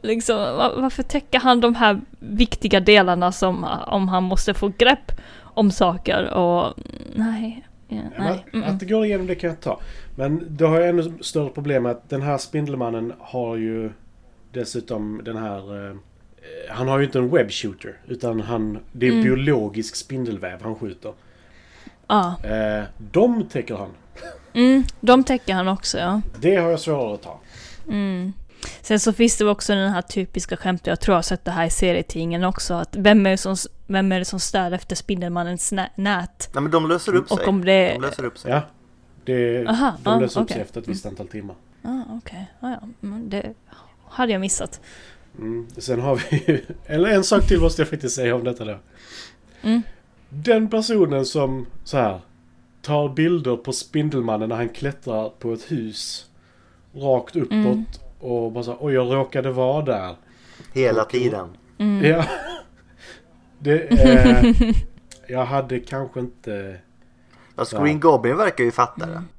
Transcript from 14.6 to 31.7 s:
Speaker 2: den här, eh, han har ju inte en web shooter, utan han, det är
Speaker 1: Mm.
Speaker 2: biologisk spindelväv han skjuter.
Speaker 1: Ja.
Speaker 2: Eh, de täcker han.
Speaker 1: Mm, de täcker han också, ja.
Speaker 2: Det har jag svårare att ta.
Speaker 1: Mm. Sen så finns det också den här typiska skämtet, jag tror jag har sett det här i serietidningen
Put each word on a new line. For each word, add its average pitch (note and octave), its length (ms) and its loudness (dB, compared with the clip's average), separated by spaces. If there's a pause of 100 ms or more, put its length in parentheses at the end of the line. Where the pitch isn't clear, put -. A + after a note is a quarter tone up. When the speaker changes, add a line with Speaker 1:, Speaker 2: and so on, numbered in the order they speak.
Speaker 2:
den A2 140 -10
här, G2+ 520 -10
eh, G2 60 -14 (760)
han A#2+ 180 -6
har C3+ 120 2
ju C#3 60 4
inte C3+ 140 -2
en B2 100 0
web C3 220 2
shooter, - 460 -10 (100)
utan A#2+ 340 -4
han, G#2+ 380 -4 (120)
det B2 160 0
är B2 40 6
Speaker 1:
Mm. A3+ 120 4
Speaker 2:
biologisk B2 720 0
spindelväv G#2+ 680 -8
han A2 140 -6
skjuter. G#2+ 380 -12 (960)
Speaker 1:
Ja. F#3 360 2
Speaker 2:
Eh, G#2+ 400 -2 (140)
de G3 460 2
täcker A#2+ 320 -6
han. F#2+ 140 -12 (640)
Speaker 1:
Mm, B3+ 300 6 (180)
de B3 220 8
täcker B3+ 300 -2
han F#3 140 0
också, - 300 -2
ja. F#3 240 0 (180)
Speaker 2:
Det E3+ 160 4
har E3+ 160 2
jag D#3+ 80 0
svårare C#3 340 -2
att G2+ 80 -10
ta. - 180 -16 (500)
Speaker 1:
Mm. G3 440 -4 (480)
Sen G#3+ 180 2
så A3 140 2
finns A#3 240 4
det G#3+ 80 2
också G#3 300 0
den G3 160 0
här F3+ 100 -2
typiska - 560 -6
skämtet, F#3 300 -4
jag F3 120 -2
tror - 140 2
jag F3+ 40 6
har E3 60 4
sett - 220 -6
det F3 60 -4
här E3+ 140 0
i E3 40 -2
serietidningen E3+ 720 -2